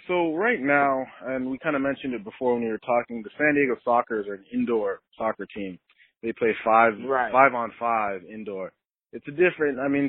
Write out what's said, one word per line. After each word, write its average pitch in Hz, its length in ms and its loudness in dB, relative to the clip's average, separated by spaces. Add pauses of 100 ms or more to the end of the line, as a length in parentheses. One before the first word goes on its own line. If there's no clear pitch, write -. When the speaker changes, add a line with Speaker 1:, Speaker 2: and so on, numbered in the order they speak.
Speaker 1:
so 170 260 0
right 202 260 0
now, 139 460 2 (200)
and 131 220 -4
we 131 100 -6
kinda 151 200 -2
mentioned 135 360 -4
it 107 100 -8
before 123 300 -2
when 120 100 -2
we 113 60 -2
were 107 80 -4
talking, 120 440 -2
the 104 160 -12
San 147 160 2
Diego 135 300 2
Sockers 120 420 0
are 101 80 -8
an 98 180 -18
indoor 113 480 -2 (160)
soccer 110 380 -4
team. 95 240 -10 (440)
They 113 100 -4
play 110 320 2
five, 113 400 6
Speaker 2:
Right. 127 260 -2
Speaker 1:
five 127 240 6
on 117 240 -4
five 107 460 -2
indoor. 98 480 -10 (400)
It's - 160 -14
a 147 40 -12
different, 151 460 0
I 135 80 -4
mean, 139 220 2